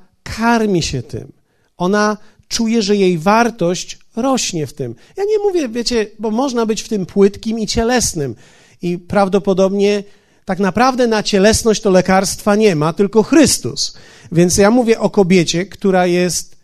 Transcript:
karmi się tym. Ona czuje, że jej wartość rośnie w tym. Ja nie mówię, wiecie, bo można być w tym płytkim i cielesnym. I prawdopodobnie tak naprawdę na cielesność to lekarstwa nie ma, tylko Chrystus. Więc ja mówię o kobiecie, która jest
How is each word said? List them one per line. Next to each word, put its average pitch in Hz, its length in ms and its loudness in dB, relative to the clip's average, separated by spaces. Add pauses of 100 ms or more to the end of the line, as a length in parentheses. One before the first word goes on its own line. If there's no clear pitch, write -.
(240)
karmi 220 580 0
się 131 220 -6
tym. - 280 -14 (460)
Ona 208 400 0 (300)
czuje, 226 340 0
że 202 140 0
jej 185 220 2
wartość 196 840 0 (160)
rośnie 226 520 -4
w - 60 -14
tym. 123 220 -10 (220)
Ja 381 60 -4
nie 415 160 0
mówię, 359 300 -2
wiecie, 226 380 -2 (120)
bo 220 120 -4
można 240 340 -2
być 214 160 -2
w - 80 -12
tym 196 160 -2
płytkim 208 540 0
i 214 80 -4
cielesnym. 226 680 -2 (460)
I 175 160 -4
prawdopodobnie 196 1040 0 (420)
tak 185 140 -4
naprawdę 240 480 0
na 220 160 0
cielesność 208 580 2
to 208 80 0
lekarstwa 190 680 2
nie 208 200 2
ma, 151 180 0
tylko 208 300 2
Chrystus. - 680 0 (380)
Więc 170 260 2
ja 202 140 4
mówię 233 280 2
o 214 100 0
kobiecie, 180 560 2
która 185 400 0
jest 180 580 -2